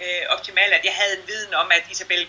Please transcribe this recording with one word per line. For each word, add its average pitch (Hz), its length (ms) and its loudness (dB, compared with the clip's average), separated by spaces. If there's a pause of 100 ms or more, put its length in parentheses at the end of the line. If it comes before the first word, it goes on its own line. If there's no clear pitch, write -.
øh, 180 260 -4
optimalt, 196 440 2
at - 120 2
jeg - 100 0
havde 196 240 0
en - 80 -14
viden 208 260 -6
om, 160 180 2
at 170 200 4
Isabelle 175 380 -2